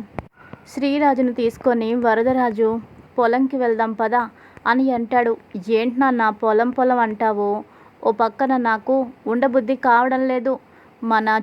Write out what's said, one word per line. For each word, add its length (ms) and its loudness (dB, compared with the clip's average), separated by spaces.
శ్రీరాజును 640 0
తీసుకొని 640 0
వరదరాజు, 720 0
"పొలంకి 440 0
వెళ్దాం 360 0
పద" 220 -2
అని 260 2
అంటాడు. 420 0
"ఏంటి 300 0
నాన్న 240 2
పొలం 360 0
పొలం 280 2
అంటావు? 500 0
ఓ 80 2
పక్కన 460 0
నాకు 380 -2
ఉండబుద్ధి 480 0
కావడం 520 2
లేదు. 260 -2
మన 280 0